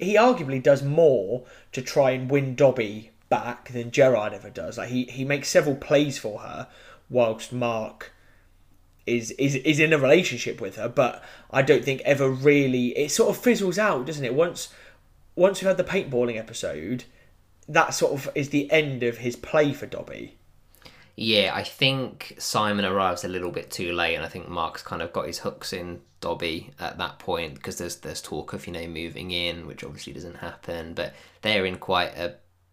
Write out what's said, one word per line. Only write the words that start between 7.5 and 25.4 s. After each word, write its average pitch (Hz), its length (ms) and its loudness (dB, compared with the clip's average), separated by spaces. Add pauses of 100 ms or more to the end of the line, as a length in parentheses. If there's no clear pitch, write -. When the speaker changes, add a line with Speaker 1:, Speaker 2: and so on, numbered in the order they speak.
Speaker 1:
Mark 117 580 -6 (920)
is, 120 260 -2
is, 139 260 0
is 151 220 2
in 156 140 4
a 151 60 6
relationship 135 640 4
with 98 160 -8
her, 110 120 -4
but 123 320 0 (300)
I 135 100 4
don't 135 240 6
think 135 200 -2
ever 139 240 4
really, 131 680 4
it 143 140 0
sort 220 180 4
of 196 140 0
fizzles 196 340 2
out, 170 300 0
doesn't 147 180 -4
it? 117 80 -2
Once, 170 360 0 (640)
once 185 260 4
we've 190 60 -2
had 190 100 4
the 180 60 2
paintballing 123 560 -2
episode, 98 640 -6 (640)
that 156 260 2
sort 143 200 0
of 139 220 -6
is 143 140 -2
the - 220 0
end 143 320 2
of 117 160 0
his 120 160 -4
play 151 380 2
for - 120 -10
Dobby. - 520 -12 (800)
Speaker 2:
Yeah, 107 360 4
I 98 100 -4
think - 760 -2
Simon 104 440 0
arrives 95 400 0
a 95 60 -6
little 90 220 -6
bit 78 180 -10
too 87 240 -6
late, 82 220 0
and 78 100 -6
I - 20 -6
think 85 220 -14
Mark's 82 320 -6
kind 85 220 -8
of 85 100 -10
got 90 140 -4
his 87 120 -8
hooks - 320 -10